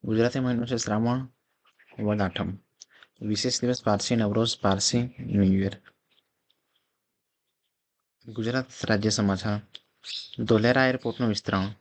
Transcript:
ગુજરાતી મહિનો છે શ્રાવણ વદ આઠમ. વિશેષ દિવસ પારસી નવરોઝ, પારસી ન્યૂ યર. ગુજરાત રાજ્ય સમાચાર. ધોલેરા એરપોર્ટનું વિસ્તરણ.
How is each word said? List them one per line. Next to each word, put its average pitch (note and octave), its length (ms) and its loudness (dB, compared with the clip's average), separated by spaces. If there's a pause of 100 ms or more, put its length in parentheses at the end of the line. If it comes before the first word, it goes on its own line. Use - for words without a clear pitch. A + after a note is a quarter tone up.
ગુજરાતી A#2 360 2
મહિનો B2 260 0
છે A#2+ 120 -2
શ્રાવણ A#2 420 0 (800)
વદ G#2 220 0
આઠમ. F#2 280 -2 (720)
વિશેષ G#2+ 400 -2
દિવસ B2 220 -2
પારસી G#2+ 320 0
નવરોઝ, A2 460 2
પારસી G2 420 2 (160)
ન્યૂ G#2+ 240 2
યર. F#2+ 320 2 (2500)
ગુજરાત A#2 420 -4 (160)
રાજ્ય G#2+ 260 2
સમાચાર. G#2 480 0 (840)
ધોલેરા A#2 460 4
એરપોર્ટનું B2 440 0
વિસ્તરણ. G2 360 0 (160)